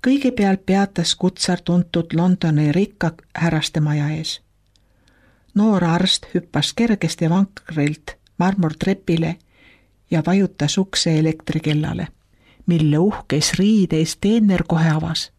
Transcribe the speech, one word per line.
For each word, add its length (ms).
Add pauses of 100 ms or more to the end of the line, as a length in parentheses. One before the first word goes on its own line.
Kõigepealt 600
peatas 480
kutsar 460
tuntud 540
Londoni 580
rikka 400 (240)
härraste 440
maja 280
ees. 320 (1120)
Noor 300
arst 500
hüppas 380
kergesti 580
vankrilt 840 (220)
marmortrepile 1000 (760)
ja 160
vajutas 520
ukse 400
elektrikellale, 920 (580)
mille 320
uhkes 600
riideis 580
teener 520
kohe 220
avas. 480